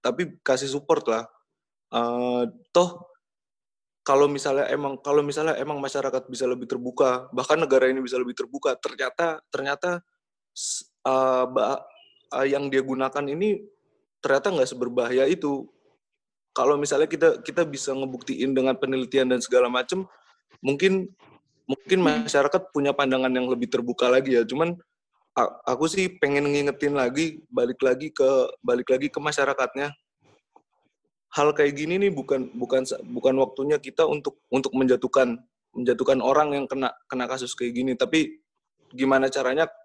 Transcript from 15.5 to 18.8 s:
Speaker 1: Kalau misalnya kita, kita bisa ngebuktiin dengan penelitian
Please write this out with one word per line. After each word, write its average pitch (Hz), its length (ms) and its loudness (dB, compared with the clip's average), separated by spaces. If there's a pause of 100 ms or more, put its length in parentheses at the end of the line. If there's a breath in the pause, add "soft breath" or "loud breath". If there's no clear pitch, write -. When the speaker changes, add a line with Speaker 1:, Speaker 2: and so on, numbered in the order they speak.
Speaker 1:
Kalau 131 240 4
misalnya 143 320 2
kita, 160 400 4
kita 147 160 -2
bisa 139 320 -4
ngebuktiin 131 560 -4
dengan 131 240 2
penelitian 131 560 0